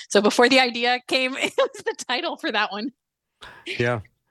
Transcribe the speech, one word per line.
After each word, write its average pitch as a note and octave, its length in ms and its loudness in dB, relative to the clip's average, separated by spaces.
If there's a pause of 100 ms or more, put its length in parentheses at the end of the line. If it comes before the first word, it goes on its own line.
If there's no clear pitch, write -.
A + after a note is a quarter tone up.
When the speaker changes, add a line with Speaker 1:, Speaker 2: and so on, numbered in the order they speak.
Speaker 1:
So G3+ 140 4
before A#3+ 260 4
the B3+ 140 4
idea A#3+ 480 0
came, C4 240 0
<laughs> C4+ 40 -10
it G3+ 200 -4
was A#4+ 260 -2
the A4 120 -6 (120)
title C#4+ 300 -4
for E4 120 -6
that G#3+ 220 -2
one. G#3+ 220 -8 (720)
Speaker 2:
Yeah. A#2+ 340 -2 (320)